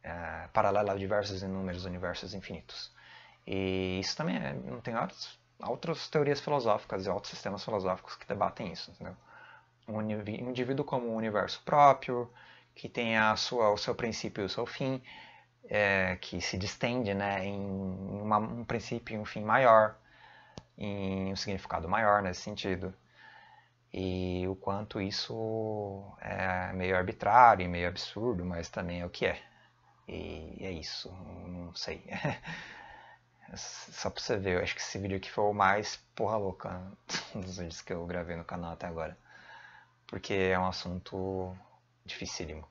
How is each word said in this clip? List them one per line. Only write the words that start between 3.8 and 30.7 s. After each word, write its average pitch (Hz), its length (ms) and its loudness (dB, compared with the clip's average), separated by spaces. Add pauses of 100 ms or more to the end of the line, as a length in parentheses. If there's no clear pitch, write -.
isso - 180 -2
também 170 200 0
é, 139 160 -4
não 127 280 -8
tem 113 160 -4
outros, - 420 -4 (200)
outras - 500 -4
teorias 143 300 4
filosóficas 110 680 2
e 98 40 0
outros 92 200 -2
sistemas - 340 -6
filosóficos 95 520 0
que - 120 -20
debatem 98 440 -2
isso, - 180 -12
entendeu? - 260 -12 (720)
Um 107 100 -4
univi-, 107 460 -2
um 123 60 -4
indivíduo 127 360 0
como 123 220 -2
um 113 80 -2
universo 107 480 0
próprio, 131 680 6 (440)
que - 140 -14
tem 113 280 2
a 107 180 6
sua, 113 360 4
o 104 60 4
seu 117 180 -2
princípio 107 480 -2
e - 20 0
o 95 40 -2
seu 117 160 -2
fim, 131 360 -2 (680)
é, 98 520 4
que 90 200 -6
se - 160 -2
distende, 110 560 0
né, 98 320 0
em 101 140 -4 (640)
uma, 107 160 4
um 117 280 -2
princípio 117 500 -4
e 107 40 -4
um 107 60 -6
fim 107 180 -6
maior, 110 520 10 (840)
em 95 540 -2
um 98 40 -4
significado 95 540 -4
maior 104 320 6
nesse 92 200 -2
sentido. 95 520 -4 (1000)
E 92 540 -2
o 95 80 -2
quanto 101 460 -4
isso 107 1000 -4 (180)
é 92 520 -2
meio 92 220 2
arbitrário 101 720 8
e - 20 0
meio 87 200 0
absurdo, 90 580 -4
mas 85 240 -4
também 87 320 -6
é 87 40 -4
o 90 40 -6
que - 160 -2
é. - 160 -2 (680)
E 85 580 -10
é 95 60 -4